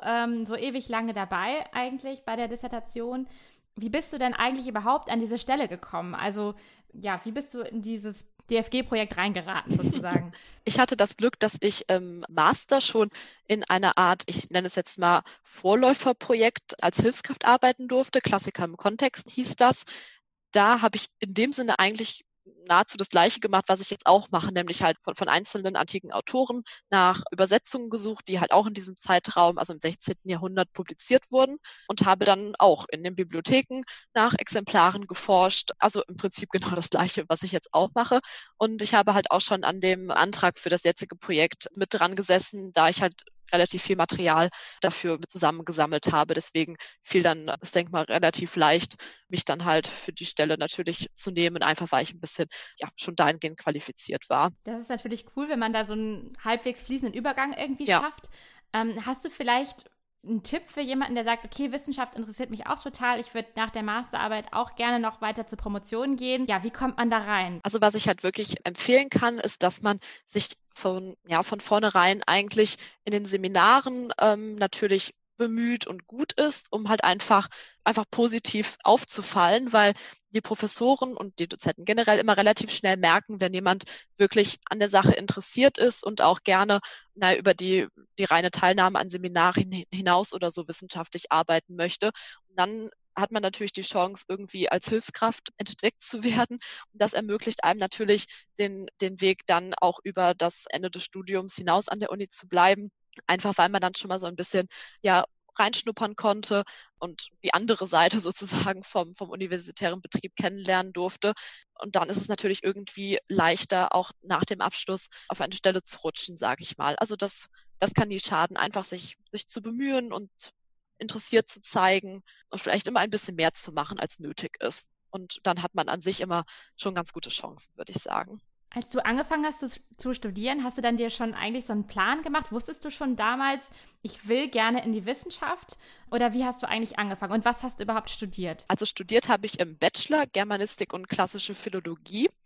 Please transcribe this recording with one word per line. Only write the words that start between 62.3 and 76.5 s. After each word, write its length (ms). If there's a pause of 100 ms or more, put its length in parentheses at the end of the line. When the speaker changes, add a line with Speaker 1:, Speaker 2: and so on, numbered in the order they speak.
Speaker 1:
mich 180
auch 140
total, 380
ich 140
würd 220
nach 140
der 140
Masterarbeit 720
auch 220
gerne 240
noch 220
weiter 260
zur 100
Promotion 600
gehen.“ 300
Ja, 160
wie 80
kommt 260
man 120
da 100
rein? 440
Speaker 2:
Also 160
was 160
ich 120
halt 160
wirklich 420
empfehlen 440
kann, 280
ist, 260
dass 180
man 180 (260)
sich 320 (160)
von, 420 (120)
ja, 160
von 180
vornherein 640
eigentlich 520 (280)
in 60
den 140
Seminaren, 920
ähm, 360
natürlich 580 (240)
bemüht 480
und 220
gut 260
ist, 380